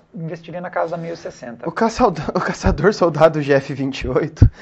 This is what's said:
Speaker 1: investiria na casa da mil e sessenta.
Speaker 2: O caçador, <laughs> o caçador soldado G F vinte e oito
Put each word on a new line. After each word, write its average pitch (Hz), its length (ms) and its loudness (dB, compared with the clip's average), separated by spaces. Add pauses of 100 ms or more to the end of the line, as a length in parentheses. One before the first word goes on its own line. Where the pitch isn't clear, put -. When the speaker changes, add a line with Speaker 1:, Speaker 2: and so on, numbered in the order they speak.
(140)
Speaker 1:
investiria 165 460 -12
na 180 100 -10
casa 175 220 -4
da 170 60 -6
mil 165 160 -8
e 165 40 -12
sessenta. - 500 -14
Speaker 2:
O 165 40 -6
caçador, 220 560 0
<laughs> - 80 -2
o 180 60 -2
caçador 180 520 0
soldado 156 480 4
G 139 120 2
F 139 200 0
vinte 135 280 -6
e 123 80 -6
oito - 400 4 (120)